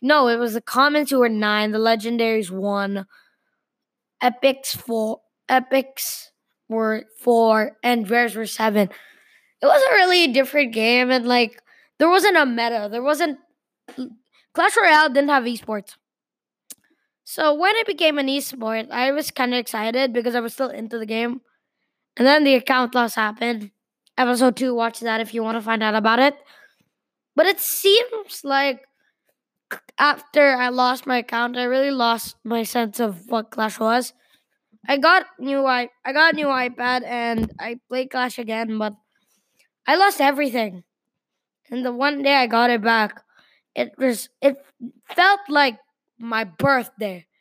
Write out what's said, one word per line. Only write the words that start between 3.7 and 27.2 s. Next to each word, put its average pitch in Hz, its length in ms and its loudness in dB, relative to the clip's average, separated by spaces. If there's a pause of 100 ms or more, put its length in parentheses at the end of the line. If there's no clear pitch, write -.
epics 262 520 0
four, 220 460 -6 (280)
epics 262 840 -2 (360)
were 220 360 -2 (140)
four, 226 640 2
and 240 260 0
rares 233 260 0
were 220 120 -8
seven. 208 420 0 (760)
It 494 40 4
was 571 160 6
a 523 120 2
really 359 340 4
different 262 440 0
game, 240 380 2
and, 254 160 0
like, 240 360 0 (360)
there 311 100 4
wasn't 359 300 4
a 294 80 4
meta. 233 440 -4
There 233 120 -6
wasn't, 294 360 -2 (1160)
Clash 381 200 0
Royale 311 360 4
didn't 277 180 2
have 277 160 2
esports. 214 520 -8 (1300)
So 302 300 0
when 370 220 0
it 453 100 -2
became 311 320 0
an 277 80 -2
esport, 233 640 -6
I 247 220 -2
was 294 180 -4
kinda 247 280 -2
excited 233 540 -2
because 240 220 -2
I 247 60 -2
was 233 140 -8
still 254 160 -4
into 226 280 -10
the 220 80 -10
game. 233 360 -6 (760)
And 240 100 4
then 294 160 6
the 277 120 6
account 254 400 0
loss 233 200 0
happened. 214 560 -4 (460)
Episode 247 400 2
two, 254 180 -2
watch 226 260 -4
that 226 200 -4
if 220 140 -8
you 226 80 -4
wanna 220 180 -4
find 220 220 -2
out 214 120 0
about 220 240 2
it. 285 180 4 (1000)